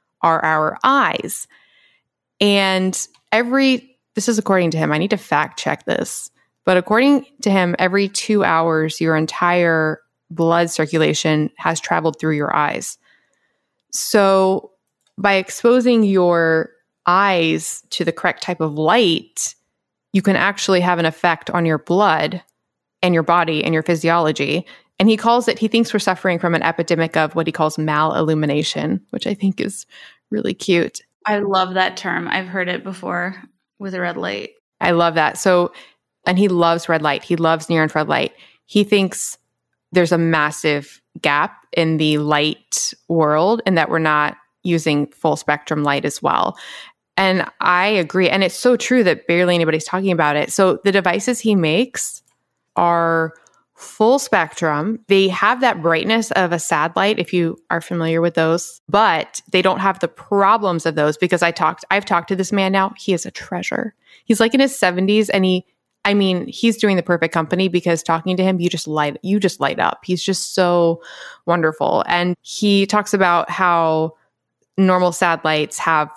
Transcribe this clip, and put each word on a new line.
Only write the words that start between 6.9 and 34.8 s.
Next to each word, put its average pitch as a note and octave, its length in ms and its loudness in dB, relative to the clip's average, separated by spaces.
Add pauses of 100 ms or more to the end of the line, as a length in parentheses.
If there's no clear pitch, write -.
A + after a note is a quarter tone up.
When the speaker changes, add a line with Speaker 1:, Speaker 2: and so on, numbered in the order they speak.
Speaker 1:
to G#3 80 0
him, F3+ 280 2
every F#3+ 300 0
two G#3 340 -2
hours, D#3+ 580 0
your D#3+ 140 2
entire D#3+ 840 0 (300)
blood E3 400 2
circulation D#3 840 0
has E3 240 -4
traveled D#3+ 380 -2
through D#3 160 -2
your D3 220 -2
eyes. - 420 -4 (920)
So G3 800 2 (460)
by G3 180 2
exposing A#3 680 2
your F3 640 2 (380)
eyes F3 840 0
to - 160 -6
the E3 80 -2
correct - 300 -4
type F3+ 180 -6
of D#3 140 -4
light, E3 800 0 (580)
you G3 80 2
can F#3+ 160 2
actually G3 440 0
have F3 180 0
an E3+ 80 0
effect E3 420 -2
on F3 160 0
your D#3+ 140 2
blood F3 640 0 (600)
and F3+ 120 2
your E3 80 2
body E3 420 0
and E3 80 -2
your D#3+ 100 0
physiology. D#3+ 840 0 (320)
And G3 100 4
he A3 80 4
calls A#3 320 2
it, A3+ 100 0
he A3 100 0
thinks A3+ 260 0
we're G#3 60 0
suffering F#3 380 0
from E3+ 160 0
an D#3+ 80 0
epidemic E3 540 0
of D#3 180 0
what E3 120 -2
he D#3+ 60 -4
calls D#3 260 -2
malillumination, D#3 1200 -2 (100)
which - 160 -8
I G#3+ 80 -2
think G3 260 -2
is - 260 -8 (440)
really - 240 -4
cute. - 460 -2 (240)
Speaker 2:
I G#3 140 -2
love F#3+ 360 -2
that F#3 220 -2
term. F3 320 -8
I've F#3 180 -4
heard F3+ 220 -6
it F3+ 160 -6
before F#3 520 -8 (420)
with F#3+ 160 -12
a F#3 60 -6
red F3 160 -4
light. E3+ 340 -8 (300)
Speaker 1:
I F3 100 0